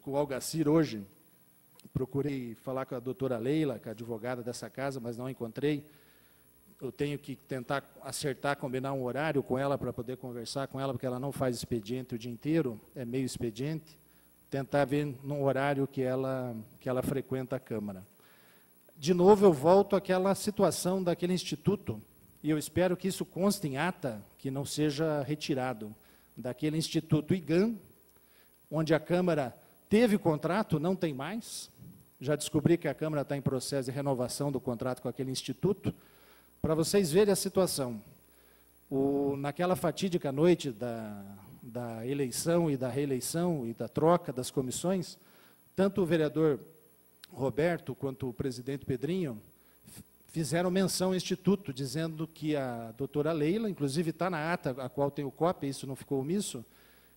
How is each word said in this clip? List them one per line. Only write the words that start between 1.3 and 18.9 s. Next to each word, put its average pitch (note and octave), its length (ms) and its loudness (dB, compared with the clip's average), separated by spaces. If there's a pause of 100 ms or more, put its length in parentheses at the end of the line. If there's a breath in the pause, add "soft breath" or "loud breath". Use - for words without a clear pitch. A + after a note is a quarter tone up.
procurei C3 640 -4
falar C3 300 -6
com C#3 100 -8
a B2 40 -4
doutora B2+ 380 -2
Leila, C3+ 400 0
que - 100 -12
é A#2 40 -8
advogada A#2 500 -6
dessa A#2+ 260 -8
casa, C3+ 320 -6
mas A#2 160 -6
não B2 140 -6
encontrei. C3+ 560 -2 (960 soft breath)
Eu C3 100 -6
tenho D3 260 -2
que C3+ 180 -10
tentar C3+ 480 -4 (180)
acertar, C#3+ 560 -4
combinar C3 360 -4
um C3+ 100 -2
horário C3+ 380 0
com B2+ 160 0
ela C#3 200 0
pra A#2+ 160 -4
poder B2 240 -8
conversar B2+ 500 -6
com C3+ 120 -8
ela, C#3 140 -2
porque B2 120 -4
ela B2+ 140 -2
não C#3 120 -4
faz C3 240 0
expediente B2 580 -6
o A#2 60 -6
dia A#2+ 120 -8
inteiro, C3 480 0 (160)
é C3 100 -8
meio C3 200 -2
expediente. B2 720 -6 (520 soft breath)
Tentar C#3 360 2
ver C#3+ 380 -2
num C#3 200 -2
horário C3+ 440 2
que - 140 -4
ela, C3 540 -2 (240)
que - 80 -8
ela B2+ 140 0
frequenta C3 540 -2
a B2+ 40 -4
Câmara. G#2 460 -8 (880 soft breath)